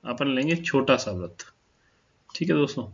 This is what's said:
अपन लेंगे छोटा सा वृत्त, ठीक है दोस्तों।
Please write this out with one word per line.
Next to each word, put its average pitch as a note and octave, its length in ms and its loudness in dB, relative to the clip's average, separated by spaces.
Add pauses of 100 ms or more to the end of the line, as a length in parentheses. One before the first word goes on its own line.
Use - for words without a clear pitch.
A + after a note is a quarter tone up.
अपन C#3 320 -2
लेंगे D3 220 0
छोटा C3+ 400 4
सा - 160 -4
वृत्त, F2+ 320 -10 (840)
ठीक - 200 -4
है D#3+ 60 4
दोस्तों। C#3+ 280 0 (100)